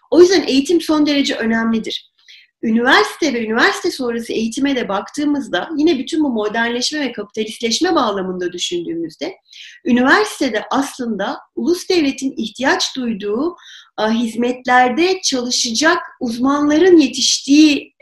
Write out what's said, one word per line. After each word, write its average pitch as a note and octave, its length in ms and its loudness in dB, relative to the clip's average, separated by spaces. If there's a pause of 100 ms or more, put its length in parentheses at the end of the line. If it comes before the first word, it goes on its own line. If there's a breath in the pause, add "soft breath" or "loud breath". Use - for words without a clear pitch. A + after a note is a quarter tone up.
(120)
O D4+ 100 8
yüzden F4+ 260 6
eğitim C#4+ 340 2
son D4+ 240 2
derece C#4+ 300 0
önemlidir. A3+ 760 -2 (520 soft breath)
Üniversite C4 680 2
ve A#3 120 -4
üniversite D#4+ 460 0
sonrası A#3 420 -6
eğitime C4 420 -2
de G#3+ 140 -4
baktığımızda G#3 880 -4
yine D4+ 220 2
bütün D#4+ 240 -2
bu C#4+ 60 0
modernleşme A#3 680 -2
ve C4 120 -4
kapitalistleşme A3+ 840 -4
bağlamında F#3 580 -2
düşündüğümüzde E3 840 -8 (480 loud breath)
üniversitede C4 880 2
aslında A#3 640 -4 (180)
ulus E4+ 340 -2
devletin C#4 480 0
ihtiyaç C#4 580 -2
duyduğu, A#3 600 -4 (440 loud breath)
e, G#3 40 0
hizmetlerde B3 1200 2
çalışacak B3+ 760 0 (220)
uzmanların D4 800 4
yetiştiği, C#4+ 1040 2